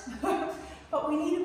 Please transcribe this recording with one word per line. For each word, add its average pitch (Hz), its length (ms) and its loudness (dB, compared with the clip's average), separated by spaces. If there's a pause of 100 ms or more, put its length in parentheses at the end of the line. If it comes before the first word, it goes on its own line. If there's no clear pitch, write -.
(220)
<laughs> 330 360 0 (340)
But 302 160 2
we 302 80 4
need 349 220 2
to - 60 2